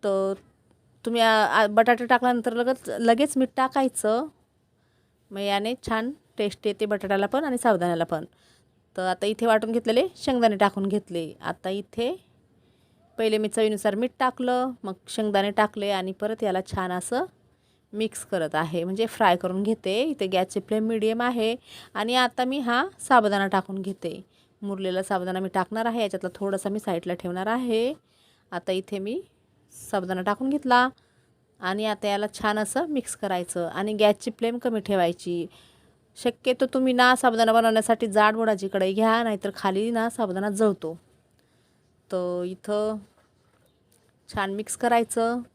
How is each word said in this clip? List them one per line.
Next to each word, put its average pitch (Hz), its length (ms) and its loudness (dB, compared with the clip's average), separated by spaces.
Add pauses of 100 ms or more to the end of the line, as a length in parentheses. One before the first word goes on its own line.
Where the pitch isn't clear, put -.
तर 196 300 0 (720)
तुम्ही, 233 160 0
आ, 220 240 6
आ, 202 220 4
बटाटे 226 380 4
टाकल्यानंतर 240 480 2
लगेच, 240 240 0 (100)
लगेच 233 500 2
मीठ 254 180 2
टाकायचं, 262 680 0 (1040)
मग 196 80 -10
याने 202 340 -2 (140)
छान 233 240 -2 (260)
टेस्ट 208 300 -2
येते 202 180 -2
बटाट्याला 196 400 0
पण 262 180 0
आणि 262 140 -2
साबुदाण्याला 175 460 2
पण. 160 220 -4 (720)
तर 185 100 -4
आता 185 180 -2
इथे 214 200 -2
वाटून 220 260 4
घेतलेले 233 440 2
शेंगदाणे 233 400 2
टाकून 196 300 2
घेतले. 175 560 -4
आता 165 280 -8
इथे 233 560 -6 (920)
पहिले 220 200 2
मी 214 100 0
चवीनुसार 214 480 0
मीठ 240 240 -2
टाकलं, 254 520 0 (120)
मग 190 100 -8 (140)
शेंगदाणे 208 440 0
टाकले 208 380 0
आणि 190 220 -2
परत 214 320 -6
याला 185 180 0
छान 185 300 -6
असं 240 340 -4 (680)
मिक्स 214 320 -6
करत 165 280 -2
आहे, 165 300 -2
म्हणजे 190 220 -2
फ्राय 190 300 2
करून 185 280 -4
घेते. 220 380 -2
इथे 277 260 -2
गॅसची 185 320 -2
फ्लेम 220 240 -2
मीडियम 226 380 -2
आहे 240 340 -2 (380)
आणि 220 220 -2
आता 254 280 0
मी 262 160 -2
हा 247 280 0 (120)
साबुदाणा 202 480 4
टाकून 190 340 -2
घेते. 190 440 -8 (360)
मुरलेला 190 420 -4
साबुदाणा 185 360 -2
मी 190 140 -4
टाकणार 214 320 -2
आहे, 233 160 -2
याच्यातला 190 340 -4
थोडासा 196 340 -4
मी 208 100 -4
साईडला 180 340 -4
ठेवणार 180 340 -6
आहे. 240 460 -2 (580)
आता 175 200 -6
इथे 190 280 -4
मी 226 220 -6 (720)
साबुदाणा 185 300 -2
टाकून 208 280 -2
घेतला 254 400 4 (720)
आणि 196 260 -4
आता 208 220 -2
याला 202 260 0
छान 214 260 -2
असं 262 280 -2
मिक्स 294 280 -4
करायचं 180 520 -4
आणि 202 260 -4
गॅसची 208 380 4
फ्लेम 233 260 -4
कमी 233 220 -2
ठेवायची. 175 680 -2 (680)
शक्यतो 247 500 -2
तुम्ही 262 280 2
ना 247 220 6
साबुदाणा 226 380 4
बनवण्यासाठी 226 540 4
जाड 214 280 4
बुडाची 214 320 0
कढई 190 260 0
घ्या, 226 300 2
नाहीतर 208 320 -4
खाली 202 360 0
ना 233 180 0
साबुदाणा 202 400 -2
जळतो. 190 500 0 (1120)
तर 180 340 -2
इथं 208 520 -4 (1400)
छान 196 200 -4
मिक्स 214 240 -8
करायचं. 233 600 0 (160)